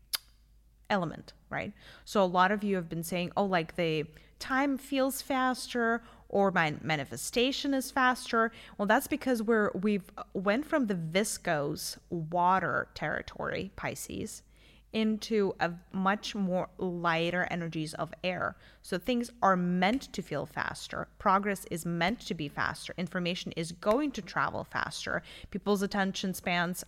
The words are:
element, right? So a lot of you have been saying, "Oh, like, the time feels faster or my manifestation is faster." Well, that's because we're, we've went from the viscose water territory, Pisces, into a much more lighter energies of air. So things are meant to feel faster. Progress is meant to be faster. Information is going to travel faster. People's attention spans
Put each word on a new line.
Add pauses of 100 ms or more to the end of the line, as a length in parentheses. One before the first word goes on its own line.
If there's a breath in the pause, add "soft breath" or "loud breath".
(880)
element, (180)
right? (320 loud breath)
So
a
lot
of
you
have
been
saying,
"Oh,
like,
the (320 loud breath)
time
feels
faster (240 loud breath)
or
my
manifestation
is
faster." (260 loud breath)
Well,
that's
because
we're,
we've (220)
went
from
the
viscose (120)
water
territory,
Pisces, (500 soft breath)
into
a (220)
much
more
lighter
energies
of (100)
air. (260 loud breath)
So
things (120)
are
meant
to
feel
faster. (100)
Progress
is
meant
to
be
faster.
Information
is
going
to
travel
faster. (300 loud breath)
People's
attention
spans